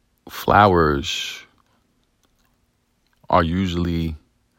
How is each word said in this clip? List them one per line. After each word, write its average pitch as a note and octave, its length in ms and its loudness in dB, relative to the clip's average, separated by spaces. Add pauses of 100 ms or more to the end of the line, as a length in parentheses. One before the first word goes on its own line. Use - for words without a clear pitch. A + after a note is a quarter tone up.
(280)
Flowers E2+ 1120 0 (1900)
are F2 120 4
usually E2+ 720 -4 (420)